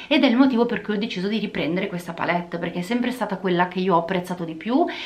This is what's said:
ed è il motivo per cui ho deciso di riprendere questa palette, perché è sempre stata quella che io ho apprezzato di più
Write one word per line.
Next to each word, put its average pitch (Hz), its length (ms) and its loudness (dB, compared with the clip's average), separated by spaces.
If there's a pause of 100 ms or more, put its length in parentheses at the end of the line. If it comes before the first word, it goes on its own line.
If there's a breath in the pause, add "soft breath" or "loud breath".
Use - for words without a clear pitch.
ed 294 160 4
è - 20 6
il 233 100 4
motivo 254 280 6
per 233 160 -2
cui - 140 -4
ho 202 40 0
deciso 196 300 -2
di 220 80 0
riprendere 185 520 -2
questa 175 260 -8
palette, 175 420 -2
perché 175 220 -6
è 180 40 -4
sempre 247 280 -2
stata 208 260 -4
quella 180 320 2
che 185 120 -4
io 185 160 4
ho - 20 6
apprezzato 175 460 -2
di 160 100 -8
più 254 320 2 (200 loud breath)